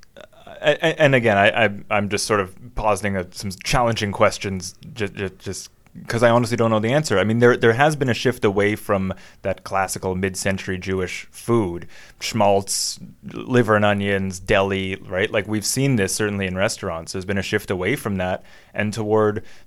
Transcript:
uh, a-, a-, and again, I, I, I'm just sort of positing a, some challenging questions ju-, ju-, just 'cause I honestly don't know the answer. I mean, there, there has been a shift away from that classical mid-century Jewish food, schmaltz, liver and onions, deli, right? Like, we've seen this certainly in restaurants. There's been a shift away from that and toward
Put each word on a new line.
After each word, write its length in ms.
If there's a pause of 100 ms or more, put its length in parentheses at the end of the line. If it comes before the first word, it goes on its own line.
(180)
uh, 40 (400)
a-, 120 (120)
a-, 160
and 140
again, 220
I, 280
I, 40 (220)
I'm 180
just 160
sort 160
of 140 (200)
positing 400
a, 160
some 200 (120)
challenging 480
questions 640 (180)
ju-, 140
ju-, 220 (100)
just 300 (380)
'cause 160
I 80
honestly 260
don't 140
know 80
the 120
answer. 280
I 40
mean, 160
there, 160
there 180
has 220
been 140
a 40
shift 300
away 320
from 380 (300)
that 200
classical 520
mid-century 640
Jewish 520
food, 560 (320)
schmaltz, 800 (320)
liver 460
and 80
onions, 540
deli, 560
right? 360
Like, 160
we've 180
seen 300
this 180
certainly 340
in 100
restaurants. 560
There's 100
been 140
a 60
shift 280
away 240
from 220
that 260 (300)
and 200
toward 520 (220)